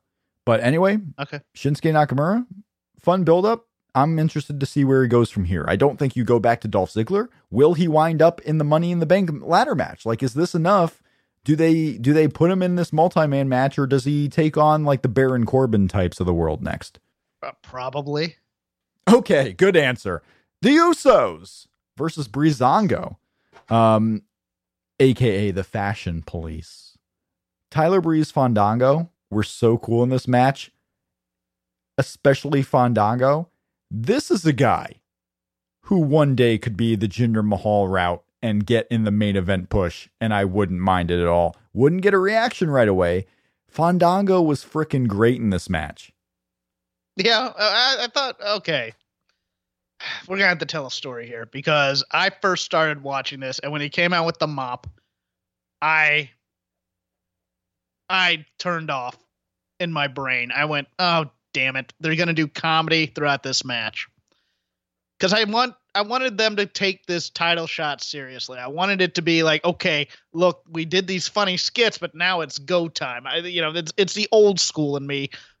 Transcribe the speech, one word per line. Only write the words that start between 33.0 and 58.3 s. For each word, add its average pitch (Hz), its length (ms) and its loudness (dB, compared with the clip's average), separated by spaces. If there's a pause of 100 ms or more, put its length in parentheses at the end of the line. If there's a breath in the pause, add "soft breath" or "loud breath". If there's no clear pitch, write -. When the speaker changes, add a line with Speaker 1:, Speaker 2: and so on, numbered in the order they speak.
Speaker 1:
This 147 420 -2
is 185 140 0
a 156 80 4
guy 117 480 0 (840)
who 196 140 0
one 147 360 2
day 120 220 2
could 104 200 -6
be 113 180 0
the 107 120 -2
Jinder 110 380 0
Mahal 104 420 0
route 90 360 -2 (180)
and 104 240 -2
get 113 240 0
in 113 140 0
the 107 80 0
main 104 240 0
event 95 340 -2
push, 92 400 -2 (100)
and 110 140 -2
I 101 120 0
wouldn't 92 340 -2
mind 90 320 0
it 87 100 2
at 87 60 2
all. 85 280 2 (180 soft breath)
Wouldn't 156 280 2
get 202 120 2
a 202 60 4
reaction 208 500 0
right 131 180 4
away. 92 380 0 (420)
Fandango 180 760 2
was 151 240 0
frickin' 147 420 -2
great 113 320 2
in 113 100 -2
this 90 200 -2
match. 78 420 -8 (1080)
Speaker 2:
Yeah, 220 220 2
uh, 254 180 -4
I, 226 440 0
I 240 60 -4
thought, 269 280 -4 (220)
okay, 127 360 -6 (680)
<sighs> - 640 -18
we're 185 100 -6
gonna 196 120 4
have 175 100 2
to 160 60 -6
tell 147 220 -8
a 123 40 -14
story 120 360 -12
here 117 180 -12
because 139 640 0
I 180 200 0 (100)
first 185 240 -2
started 156 380 -2
watching 139 360 -8
this, 131 200 -10
and 147 120 -8
when 151 100 -6
he 143 80 -6
came 175 240 0
out 170 120 0
with 165 140 -4
the 156 80 -2
mop, 131 400 -10 (920)
I, 151 480 2 (1800)
I 175 360 0 (120)